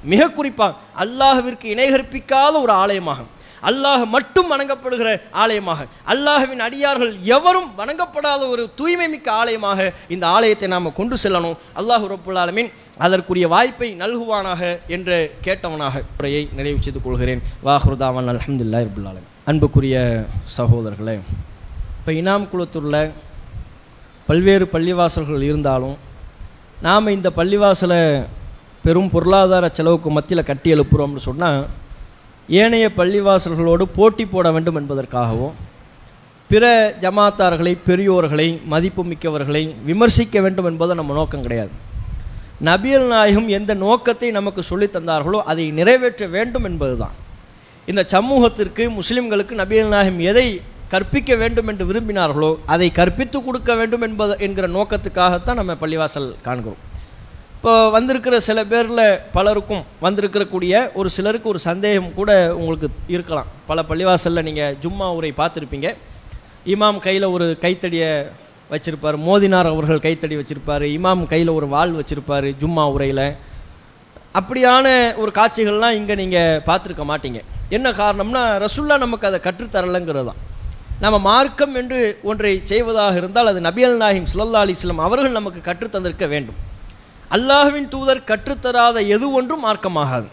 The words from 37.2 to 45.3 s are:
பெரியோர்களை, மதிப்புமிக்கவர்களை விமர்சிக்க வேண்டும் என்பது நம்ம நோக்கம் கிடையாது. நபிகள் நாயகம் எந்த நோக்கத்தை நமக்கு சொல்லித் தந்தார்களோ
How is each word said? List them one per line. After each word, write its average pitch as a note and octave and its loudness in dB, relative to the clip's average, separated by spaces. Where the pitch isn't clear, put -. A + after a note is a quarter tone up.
பெரியோர்களை, F3 2
மதிப்புமிக்கவர்களை D#3+ -2
விமர்சிக்க A3 4
வேண்டும் F#3 0
என்பது E3+ 0
நம்ம C#3+ -4
நோக்கம் C#3+ -4
கிடையாது. A#2 -4
நபிகள் B3+ 4
நாயகம் G#3+ 4
எந்த G#3 -2
நோக்கத்தை A#3 0
நமக்கு G3 -4
சொல்லித் G3+ -2
தந்தார்களோ E3 -2